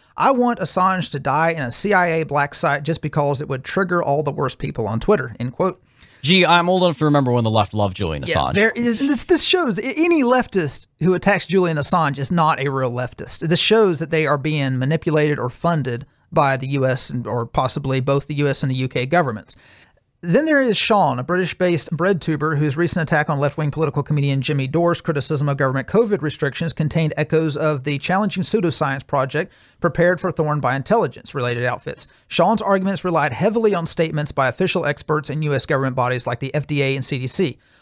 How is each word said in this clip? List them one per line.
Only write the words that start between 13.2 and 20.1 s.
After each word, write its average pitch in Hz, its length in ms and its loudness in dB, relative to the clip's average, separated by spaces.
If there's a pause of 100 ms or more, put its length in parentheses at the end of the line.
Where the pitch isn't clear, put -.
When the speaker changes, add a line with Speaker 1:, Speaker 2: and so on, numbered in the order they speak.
Speaker 1:
This 165 120 2
shows 208 380 4
that 156 120 -8
they 156 160 0
are 143 120 2
being 139 400 -2
manipulated 151 600 0
or 120 100 -4
funded 131 580 -2 (240)
by 135 280 2
the 131 100 -6
U 135 160 0
S 127 240 0
and, 123 180 -6
or 117 200 -4
possibly 143 540 -2
both 139 260 0
the 156 80 -8
U 143 140 0
S 135 140 -2
and 135 80 0
the 127 60 -2
U 127 120 -2
K 127 180 -4
governments. 135 500 -2 (640)